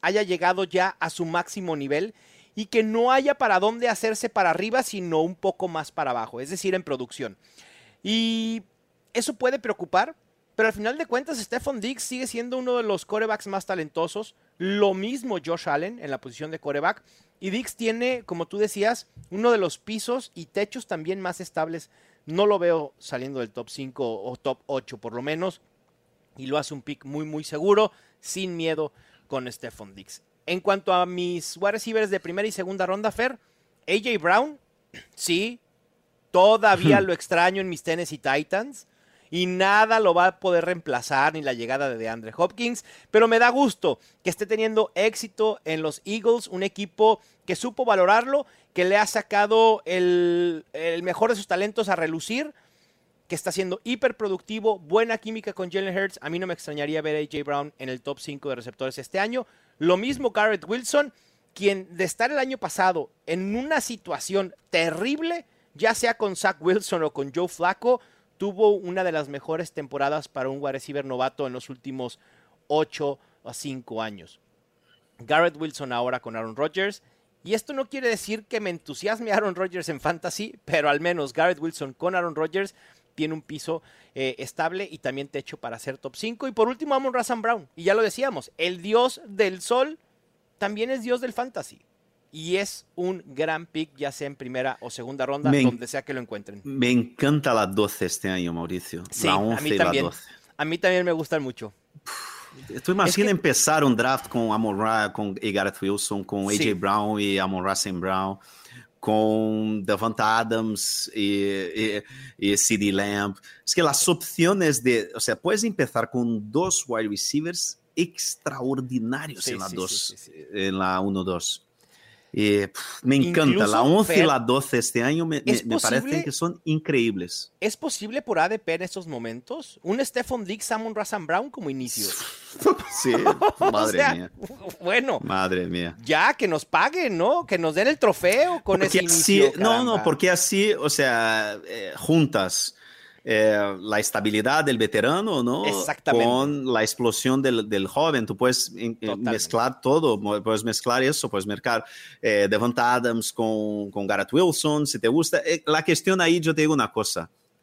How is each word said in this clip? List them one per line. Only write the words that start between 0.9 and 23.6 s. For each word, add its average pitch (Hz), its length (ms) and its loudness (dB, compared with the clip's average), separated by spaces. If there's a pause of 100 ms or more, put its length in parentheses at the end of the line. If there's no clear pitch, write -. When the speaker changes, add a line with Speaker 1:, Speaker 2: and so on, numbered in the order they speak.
Speaker 1:
a 165 120 -2
su 170 140 -6
máximo 175 500 -4
nivel 147 400 -2 (420)
y 214 100 -6
que 226 160 4
no 226 280 2
haya 269 240 4
para 214 240 4
dónde 233 300 2
hacerse 220 400 -2
para 185 220 4
arriba, 220 300 0
sino 175 400 -2
un 170 140 -2
poco 190 320 -2
más 160 240 -8
para 143 200 -2
abajo, 117 280 -6
es 139 100 -10
decir, 185 240 -2
en 185 100 -2
producción. 127 520 -6 (640)
Y 226 640 -2 (500)
eso 240 200 -2
puede 254 260 0
preocupar, 220 560 -2 (400)
pero 220 120 4
al 220 60 0
final 214 240 -4
de 320 80 -6
cuentas, 269 320 -4
Stefon 233 440 -6
Diggs 233 220 -6
sigue 254 240 -6
siendo 247 300 -6
uno 254 200 -2
de 233 60 0
los 202 220 -2
quarterbacks 214 420 -2
más 196 180 -6
talentosos. 175 720 -4 (220)
Lo 202 360 2
mismo 226 520 -4
Josh 170 220 -4
Allen 175 320 -2
en 147 100 -10
la 135 120 -6
posición 139 280 -12
de 160 100 -10
quarterback. 147 440 -2 (380)
Y 190 80 -6
Diggs 233 260 -6
tiene, 233 500 -2
como 170 220 -6
tú - 100 -8
decías, 214 500 0 (240)
uno 220 200 2
de 233 60 6
los 185 200 -2
pisos 233 560 -6
y 165 120 -14
techos 208 420 -6
también 175 320 -4
más 180 220 -6
estables. 165 480 -6 (360)
No 175 200 2
lo 208 120 6
veo 165 420 2
saliendo 131 420 -8
del 110 100 -6
top 117 180 -10